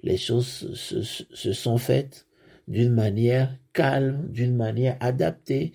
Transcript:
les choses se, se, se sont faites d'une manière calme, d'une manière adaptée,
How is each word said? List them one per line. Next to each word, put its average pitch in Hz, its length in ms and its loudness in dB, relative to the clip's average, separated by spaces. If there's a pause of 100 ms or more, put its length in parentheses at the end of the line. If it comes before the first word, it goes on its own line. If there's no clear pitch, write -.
les - 140 0
choses 117 580 -2
se, - 280 -6
se, - 280 -10
se - 220 -6
sont 117 240 0
faites 131 500 0 (400)
d'une 120 280 2
manière 117 600 2 (200)
calme, 135 560 2
d'une 123 260 0
manière 117 440 0
adaptée, 139 760 -2